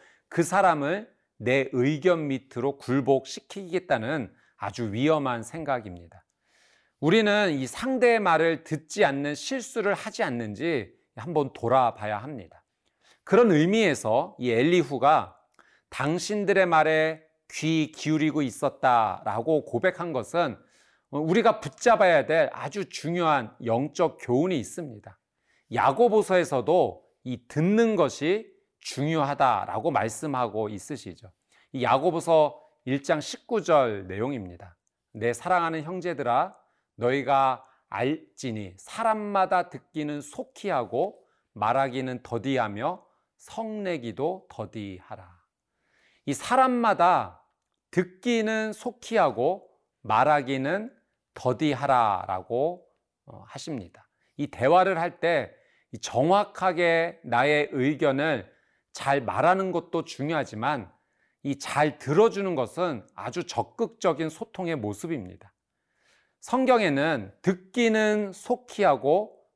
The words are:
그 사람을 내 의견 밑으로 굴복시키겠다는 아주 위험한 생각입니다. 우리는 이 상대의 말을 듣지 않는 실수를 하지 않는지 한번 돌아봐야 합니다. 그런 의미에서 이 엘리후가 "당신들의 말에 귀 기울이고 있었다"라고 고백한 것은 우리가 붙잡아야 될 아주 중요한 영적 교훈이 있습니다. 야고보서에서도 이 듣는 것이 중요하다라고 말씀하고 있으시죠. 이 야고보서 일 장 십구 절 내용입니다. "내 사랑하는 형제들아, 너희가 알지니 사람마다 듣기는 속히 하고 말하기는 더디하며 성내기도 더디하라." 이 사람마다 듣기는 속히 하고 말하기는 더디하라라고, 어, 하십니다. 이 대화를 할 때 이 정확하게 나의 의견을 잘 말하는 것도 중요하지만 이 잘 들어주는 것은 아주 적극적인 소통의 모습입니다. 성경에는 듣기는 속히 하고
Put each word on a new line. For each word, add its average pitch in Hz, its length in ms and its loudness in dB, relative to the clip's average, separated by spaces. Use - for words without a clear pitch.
그 165 160 0
사람을 175 720 0
내 127 340 0
의견 147 560 2
밑으로 135 500 -4
굴복시키겠다는 139 1500 -2
아주 101 360 -6
위험한 131 500 0
생각입니다. 107 800 -10
우리는 202 520 4
이 131 140 -2
상대의 240 540 2
말을 165 440 2
듣지 160 400 -2
않는 143 300 0
실수를 220 600 -4
하지 - 280 -6
않는지 120 720 -4
한번 143 380 -4
돌아봐야 113 640 0
합니다. 117 460 -16
그런 214 300 6
의미에서 156 840 2
이 123 120 -2
엘리후가 139 840 2
"당신들의 185 760 0
말에 156 560 2
귀 156 440 0
기울이고 151 480 0
있었다"라고 117 1200 0
고백한 175 460 -2
것은 131 440 -2
우리가 170 500 2
붙잡아야 180 640 4
될 156 260 2
아주 151 360 -8
중요한 156 640 -2
영적 143 560 0
교훈이 151 380 0
있습니다. 110 600 -12
야고보서에서도 165 1300 2
이 127 220 -10
듣는 208 500 2
것이 175 600 -2
중요하다라고 139 1040 0
말씀하고 117 800 -4
있으시죠. 104 640 -14
이 123 100 -6
야고보서 156 800 2
일 139 180 -2
장 156 180 0
십구 220 420 -6
절 120 440 2
내용입니다. 95 680 -8
"내 117 200 -2
사랑하는 165 500 -2
형제들아, 160 760 -2
너희가 131 720 0
알지니 110 920 -6
사람마다 202 920 -2
듣기는 147 500 -8
속히 - 480 -12
하고 135 580 -4
말하기는 127 720 -2
더디하며 117 800 -4
성내기도 185 1080 -8
더디하라." 98 880 -14
이 143 60 -2
사람마다 185 1080 2
듣기는 220 800 -2
속히 - 440 -8
하고 147 520 0
말하기는 139 920 0
더디하라라고, 123 1500 -2
어, 95 220 -20
하십니다. - 600 -14
이 127 100 -6
대화를 170 540 4
할 170 180 -4
때 151 340 0
이 117 60 -12
정확하게 170 1300 0
나의 143 480 2
의견을 139 800 0
잘 139 280 0
말하는 165 520 0
것도 165 320 -4
중요하지만 135 840 -4
이 139 160 -4
잘 151 400 -2
들어주는 190 580 2
것은 135 580 -4
아주 117 300 -8
적극적인 160 840 -4
소통의 165 440 -8
모습입니다. 104 800 -8
성경에는 165 1000 2
듣기는 214 920 0
속히 - 500 -6
하고 156 580 0